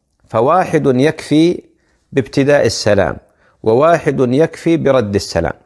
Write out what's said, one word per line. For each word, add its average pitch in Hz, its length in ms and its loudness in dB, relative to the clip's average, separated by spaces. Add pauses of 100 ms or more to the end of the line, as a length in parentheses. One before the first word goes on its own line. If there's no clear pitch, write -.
(280)
فواحد 156 580 0
يكفي 151 760 0 (500)
بابتداء 139 540 0
السلام، 101 500 0 (460)
وواحد 135 580 0
يكفي 160 560 0
برد 127 380 0
السلام 85 380 -4 (140)